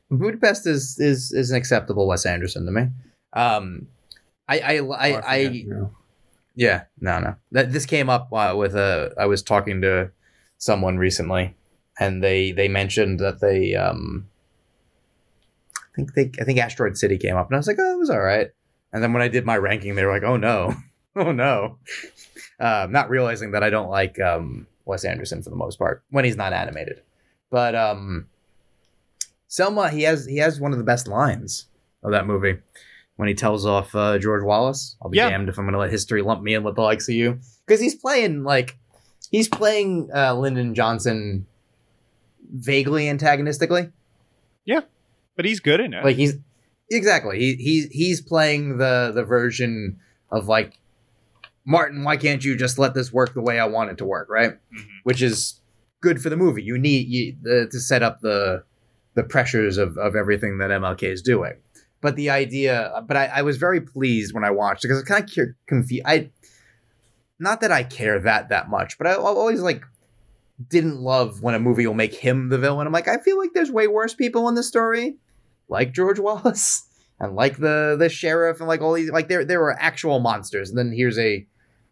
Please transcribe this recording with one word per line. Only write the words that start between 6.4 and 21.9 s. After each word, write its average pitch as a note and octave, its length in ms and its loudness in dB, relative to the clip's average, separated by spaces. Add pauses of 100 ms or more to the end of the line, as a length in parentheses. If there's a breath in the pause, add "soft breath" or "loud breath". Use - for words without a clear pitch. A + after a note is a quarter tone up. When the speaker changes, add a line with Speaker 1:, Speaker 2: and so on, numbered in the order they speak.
Speaker 1:
yeah, G#2+ 280 2 (160)
no, F2 200 -2
no. F2 160 -4 (160)
That, B2+ 200 2
this C3+ 140 -4
came C#3+ 240 0
up, B2 220 0
uh, G#2 260 0
with, G2+ 180 0
uh, F#2+ 420 0
I - 80 2
was G2+ 180 2
talking G2 380 0
to F#2 300 2 (460 soft breath)
someone F#2+ 400 0
recently, F#2 580 0 (440)
and F#2+ 240 0
they, F#2+ 280 2
they G2 160 2
mentioned G2 520 0
that F#2+ 220 -4
they, G2 340 2
um, F2+ 520 -4 (1500)
I - 200 -18
think C#3 180 -8
they, C3 180 0 (100)
I A2+ 40 -6
think B2+ 140 0
Asteroid A#2 380 -2
City G2 200 2
came F#2+ 180 -2
up, F2+ 120 0
and C3 80 -2
I C#3 40 0
was D3 80 -4
like, G#3 120 0
"Oh, F#4 140 0
it F4+ 40 -4
was E4+ 140 0
all A2 100 0
right." G2+ 300 0 (420)
And A2 100 -4
then A#2 100 0
when A#2+ 100 2
I B2 40 2
did A#2+ 180 -2
my A2+ 120 2
ranking, G2+ 380 -2
they G2 100 2
were G2 80 2
like, G2 100 -2
"Oh A#2+ 140 2
no, G#2 380 0 (200)
<laughs> - 200 -20
oh E3+ 160 0
no," B2 460 0 (840 loud breath)